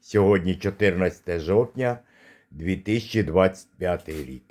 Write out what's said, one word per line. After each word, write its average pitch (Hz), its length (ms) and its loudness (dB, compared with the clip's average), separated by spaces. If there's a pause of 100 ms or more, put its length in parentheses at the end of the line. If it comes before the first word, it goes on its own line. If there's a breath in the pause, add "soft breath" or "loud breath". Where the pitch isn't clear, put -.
Сьогодні 95 540 2
чотирнадцяте 90 840 -2
жовтня, 120 600 0 (520 soft breath)
дві 85 260 -4
тисячі 107 460 -2
двадцять 92 540 2
п'ятий 85 460 -4
рік. 64 280 -14